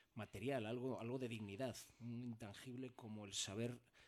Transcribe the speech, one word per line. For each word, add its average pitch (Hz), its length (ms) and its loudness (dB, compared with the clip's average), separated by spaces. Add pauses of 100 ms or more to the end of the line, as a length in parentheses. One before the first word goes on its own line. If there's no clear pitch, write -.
(140)
material, 110 520 2
algo, 120 340 2
algo 120 180 2
de 127 100 2
dignidad, 107 480 0 (240)
un 120 240 -2
intangible 120 720 -4
como 107 300 -4
el 98 80 -6
saber 117 480 2 (280)